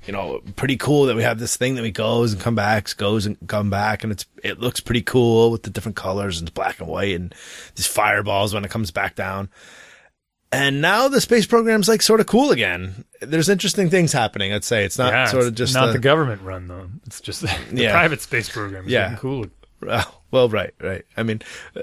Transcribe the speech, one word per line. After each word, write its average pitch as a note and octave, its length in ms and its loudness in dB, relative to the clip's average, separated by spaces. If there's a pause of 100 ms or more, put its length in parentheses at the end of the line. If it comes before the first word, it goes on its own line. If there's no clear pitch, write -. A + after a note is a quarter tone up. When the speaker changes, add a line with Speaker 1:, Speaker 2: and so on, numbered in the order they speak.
Speaker 1:
you G2 80 -10
know, F#2 260 -6 (160)
pretty C3+ 220 0
cool D3 300 4
that A#2+ 80 2
we A2+ 80 0
have A#2 160 0
this A#2 180 -4
thing C3 180 0
that A#2+ 60 -4
we A2+ 100 -4
goes A#2 400 2
and G2 100 -4
come A#2 140 0
back, G#2 420 0
goes G#2 280 0
and G#2 120 -4 (100)
come G#2 240 0
back, G#2 320 -2
and A2 100 -4
it's, - 120 -10 (180)
it G2+ 160 -4
looks A#2+ 200 -4
pretty A#2 220 -2
cool A#2 500 4
with A2+ 120 -4
the G#2 80 -10
different G#2+ 240 -8
colors F#2+ 440 -4
and E2 140 -10
black F#2+ 260 -4
and F2+ 80 -10
white F2+ 280 -4
and F2 180 -8 (420)
these - 120 -6
fireballs G#2 640 2
when G#2 100 -4
it G2+ 80 -6
comes A2 200 -4
back G2 240 -4
down. G2 340 -6 (1040)
And C#3 280 0
now G3+ 260 4
the C#4 140 2
space A3+ 240 4
program's, A3 420 2
like, G#3+ 140 4
sorta A3 240 4
cool C4 260 4
again. F#2+ 540 -2 (160)
There's D3+ 260 0
interesting G3 420 2
things E3+ 220 4
happening, G#2 400 0
I'd G#2 140 -4
say. A2 180 2
It's G2 140 -4
not B2+ 160 2
Speaker 2:
Yeah, B2+ 140 4
Speaker 1:
sorta B2 200 2
Speaker 2:
it's A2+ 100 -4
Speaker 1:
just B2 160 0
Speaker 2:
not C3 160 4
Speaker 1:
a A2 40 0
Speaker 2:
the A2 60 0
government C3 420 2
run, F#2 260 -10
though. F2+ 220 -14 (160)
It's - 160 -18
just - 200 -10
<laughs> - 0 -
the F#2+ 160 -2 (140)
Speaker 1:
Yeah. A#2 220 2
Speaker 2:
private E3 280 2
space A#2 280 -4
program G2 360 -10
is G#2+ 60 -4
Speaker 1:
Yeah. A#2 120 4
Speaker 2:
getting A2 160 -4
cool. C3 260 -6 (420)
Speaker 1:
Uh, A2 160 0 (260)
well, B2 200 4
right, G#2 320 -2
right. F#2+ 240 -6 (100)
I A2+ 80 -4
mean, A2 180 -2 (420)